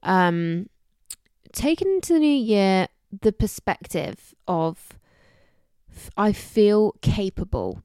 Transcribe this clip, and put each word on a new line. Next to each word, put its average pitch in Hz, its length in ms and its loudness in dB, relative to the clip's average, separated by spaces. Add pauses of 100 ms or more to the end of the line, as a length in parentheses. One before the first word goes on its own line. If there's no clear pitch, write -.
um, 175 640 0 (840)
taking 320 340 -2
into 381 280 0
the 320 40 4
new 302 80 4
year, 208 640 2 (340)
the 220 100 4
perspective - 1000 -6 (140)
of 165 500 -4 (880)
f-, - 280 -20
I 208 160 2
feel 208 680 2
capable. 175 840 -4